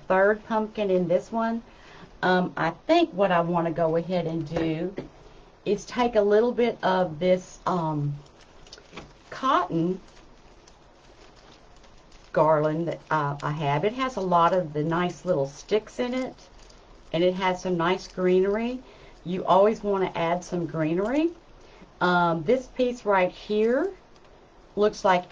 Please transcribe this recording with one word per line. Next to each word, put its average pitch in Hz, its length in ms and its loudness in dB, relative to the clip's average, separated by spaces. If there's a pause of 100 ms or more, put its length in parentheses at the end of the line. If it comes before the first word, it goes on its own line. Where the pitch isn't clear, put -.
third 202 360 2
pumpkin 214 460 -2
in 180 160 2
this 175 240 0
one. 226 300 -2 (600)
Um, 180 360 2
I 160 140 -2 (160)
think 339 260 4
what 185 180 2
I 175 80 4
wanna 170 320 0
go 160 240 0
ahead 170 320 -2
and 160 180 -4
do 165 480 -4 (680)
is 196 220 -2
take 233 320 0
a 208 40 4
little 214 300 4
bit 233 320 0
of 185 340 0
this, 185 480 0
um, 156 480 -2 (1160)
cotton 190 720 -2 (2250)
garland 156 560 2
that, - 100 -8 (100)
uh, 143 320 -2
I 143 100 -4
have. 151 340 -2
It 214 80 0
has 254 240 -4
a 196 40 -4
lot 175 320 4
of 175 200 -2
the 151 100 -2
nice 175 400 -2
little 151 240 0
sticks - 500 -4
in 247 160 -4
it, 262 220 -6 (800)
and 165 100 2
it 180 120 2
has 185 260 -2
some 185 160 -2
nice 180 320 -2
greenery. 202 680 0 (440)
You 180 220 -6
always 196 360 4
wanna 196 320 -2
add 170 300 -2
some 175 220 -4
greenery. 185 680 -2 (720)
Um, 175 420 2
this 247 220 0
piece 247 400 -4
right 185 260 2
here 240 600 0 (840)
looks 208 300 0
like 180 260 4